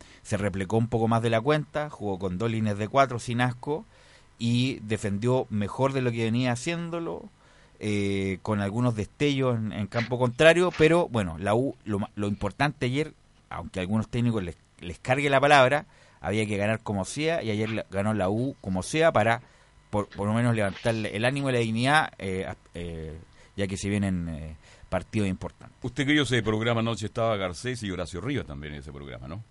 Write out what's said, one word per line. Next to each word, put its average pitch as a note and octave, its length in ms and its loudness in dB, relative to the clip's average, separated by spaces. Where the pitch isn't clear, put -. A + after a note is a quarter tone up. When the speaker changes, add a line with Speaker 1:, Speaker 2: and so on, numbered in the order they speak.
Speaker 1:
se G#2 140 -4
replegó F#2+ 420 0
un A#2 80 0
poco A2+ 200 0
más A2+ 140 2
de A#2 80 0
la A2+ 120 2
cuenta, D3 500 -2
jugó G2 260 -4
con F2+ 220 -4
dos A#2 100 0
líneas A2 300 0
de G#2+ 80 -4
cuatro B2 320 2
sin A#2+ 220 -2
asco, D3 440 -4
y A#2+ 420 0
defendió A2 720 0
mejor G#2+ 440 -2
de C3+ 80 -2
lo B2 100 0
que A#2 140 -2
venía A#2+ 260 0
haciéndolo, E3+ 760 -6
eh, G2 640 0
con G#2+ 180 -2
algunos A2+ 340 0
destellos C3 600 0
en, A2 160 -4
en F#2+ 160 -4
campo A#2 320 -2
contrario, E3 580 6
pero D#3+ 300 6
bueno, F#2 300 0
la G2 180 2
U, C3 180 0
lo G2+ 140 -2
ma-, G#2 160 -4
lo G#2 120 -2
importante A2+ 600 -2
ayer, D3 260 -2
aunque E2+ 300 -8
a - 20 0
algunos G#2 280 0
técnicos A#2 340 0
les, E2+ 140 -8
les E3+ 180 -10
cargue C#3+ 300 0
la C3+ 100 6
palabra, C#3+ 460 6
había G#2 260 0
que G#2 120 -2
ganar G#2+ 240 0
como G2+ 240 -4
sea, D#3+ 380 -2
y A2 60 -4
ayer G#2+ 200 0
la, G#2+ 200 -4
ganó G2+ 240 0
la F#2+ 160 2
U B2 300 -2
como F#2 240 -2
sea D#3 300 4
para, A2+ 280 4
por, G2+ 200 -2
por G2+ 180 -4
lo G#2+ 60 2
menos, A#2 200 2
levantarle A2 640 0
el G#2+ 80 -2
ánimo C#3 260 0
y B2+ 40 0
la A#2+ 60 2
dignidad, A#2+ 580 2
eh, F#2+ 280 -4
a-, - 120 -10
eh, E2 440 -10
ya G2 120 -2
que F#2+ 100 -4
se G2+ 100 -4
vienen, G2 400 0
eh, D#2 300 -10
partidos F#2+ 400 -2
importantes. - 520 -8
Speaker 2:
Usted C3 240 -2
que D3 80 2
yo D3 120 4
sé, A#2+ 180 2
programa A2+ 380 0
anoche A2+ 240 -2
estaba A2+ 320 0
Garcés G2 460 -6
y G2+ 60 -4
Horacio E2+ 300 -6
Rivas A#2 260 -4
también D2 280 -10
en D2 80 -10
ese D2 100 -14
programa, C2+ 380 -14
¿no? G2 220 -10